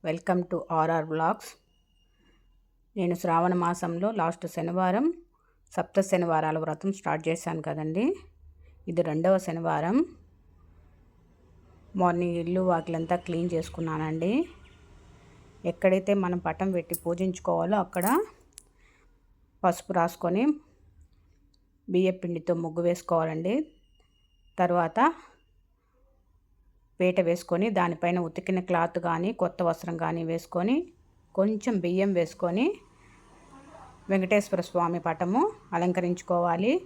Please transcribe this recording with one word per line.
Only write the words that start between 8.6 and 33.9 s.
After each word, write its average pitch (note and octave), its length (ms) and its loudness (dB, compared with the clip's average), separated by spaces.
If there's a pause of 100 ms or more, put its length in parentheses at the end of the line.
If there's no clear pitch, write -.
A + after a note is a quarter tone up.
ఇది E3+ 140 0
రెండవ E3 360 2
శనివారం. E3 580 -2 (2000)
మార్నింగ్ F3 400 2
ఇల్లు E3+ 240 0
వాకిలంతా E3+ 560 0
క్లీన్ F3 380 -2
చేసుకున్నానండి. D#3+ 760 -2 (1300)
ఎక్కడైతే F#3+ 500 2
మనం F3+ 240 0
పటం F3 340 -2
పెట్టి F3 320 -4
పూజించుకోవాలో F3 760 0
అక్కడ F#3+ 400 0 (1500)
పసుపు F3+ 280 0
రాసుకొని F3 520 0 (1400)
బియ్య F#3 220 2
పిండితో F3 440 -4
ముగ్గు E3 280 -4
వేసుకోవాలండి. E3+ 760 0 (1000)
తర్వాత F3 540 4 (1900)
పీట F3+ 200 4
వేసుకొని F3 500 0
దానిపైన F3 500 0
ఉతికిన F3+ 400 -4
క్లాత్ E3+ 380 0
కానీ E3+ 340 -2
కొత్త F3+ 300 -2
వస్త్రం E3+ 340 -2
కానీ E3 280 -2
వేసుకొని F3 520 -2 (580)
కొంచెం G#3 460 0
బియ్యం F#3 320 2
వేసుకొని F3+ 680 0 (1300)